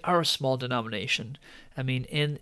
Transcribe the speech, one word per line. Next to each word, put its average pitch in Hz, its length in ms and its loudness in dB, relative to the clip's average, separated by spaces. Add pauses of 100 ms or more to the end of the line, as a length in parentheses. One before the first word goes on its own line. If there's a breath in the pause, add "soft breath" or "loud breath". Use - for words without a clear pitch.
are 175 160 4
a 156 60 2
small 131 300 2
denomination. 120 840 -2 (380 loud breath)
I 135 60 -2
mean, 127 220 0
in, 147 380 0